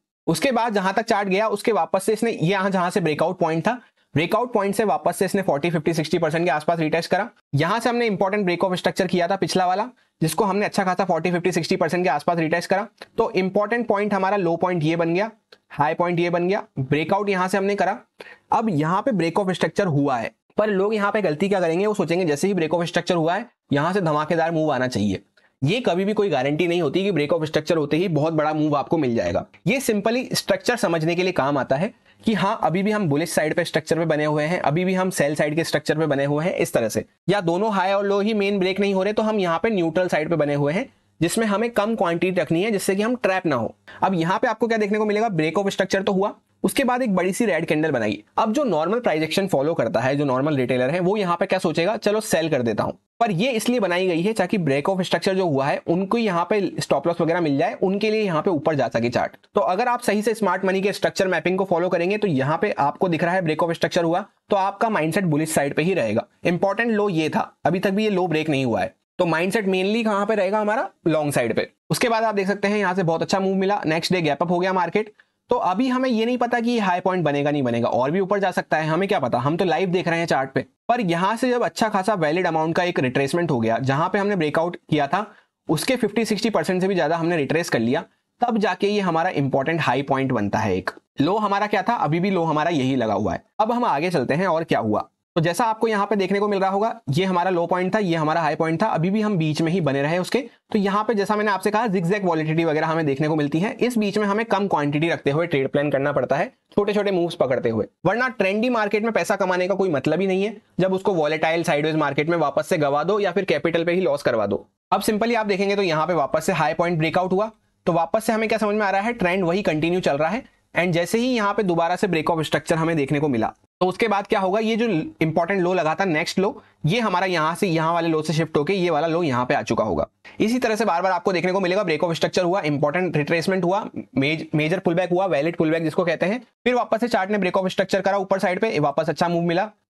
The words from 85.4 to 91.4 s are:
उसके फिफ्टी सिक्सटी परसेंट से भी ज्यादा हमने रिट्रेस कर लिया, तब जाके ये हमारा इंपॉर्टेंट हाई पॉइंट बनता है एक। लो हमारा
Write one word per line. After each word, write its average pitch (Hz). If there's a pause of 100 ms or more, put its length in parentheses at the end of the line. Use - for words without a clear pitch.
उसके 165
फिफ्टी 226
सिक्सटी 214
परसेंट 180
से 185
भी 196
ज्यादा 165
हमने 170
रिट्रेस 151
कर 139
लिया, 127 (380)
तब 240
जाके 196
ये 208
हमारा 170
इंपॉर्टेंट 139
हाई 131
पॉइंट 135
बनता 104
है 104
एक। 95 (320)
लो 175
हमारा 208